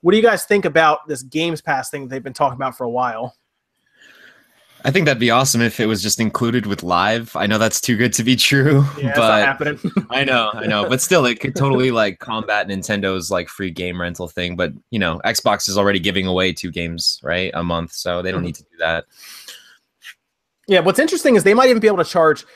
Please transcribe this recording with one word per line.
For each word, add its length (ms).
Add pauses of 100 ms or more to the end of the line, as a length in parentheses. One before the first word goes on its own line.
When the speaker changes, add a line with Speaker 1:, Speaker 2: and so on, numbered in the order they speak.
Speaker 1:
What 80
do 80
you 40
guys 220
think 220
about 420
this 140
Games 400
Pass 260
thing 140
that 80
they've 120
been 120
talking 220
about 200
for 80
a 60
while? 460 (1500)
Speaker 2:
I 60
think 160
that'd 140
be 100
awesome 300
if 200
it 60
was 160
just 180
included 460
with 160
Live. 540
I 100
know 120
that's 220
too 160
good 180
to 100
be 120
true, 480 (140)
Speaker 1:
Yeah, 120
it's 60
not 0
Speaker 2:
but 280
Speaker 1:
happening. 360 (160)
<laughs> 140
Speaker 2:
I 140
know, 300
I 120
know. 220
But 120
still, 260
it 140
could 140
totally, 360
like, 280
combat 500
Nintendo's, 600
like, 180
free 220
game 300
rental 280
thing. 280
But, 160 (180)
you 80
know, 260
Xbox 440
is 100
already 220
giving 260
away 260
two 180
games, 520
right, 320
a 80
month, 300
so 300
they 80
don't 100
Speaker 1:
Mm-hmm. 60
Speaker 2:
need 100
to 80
do 160
that. 240 (1600)
Speaker 1:
Yeah, 120
what's 180
interesting 380
is 80
they 100
might 160
even 100
be 80
able 100
to 60
charge, 400 (120)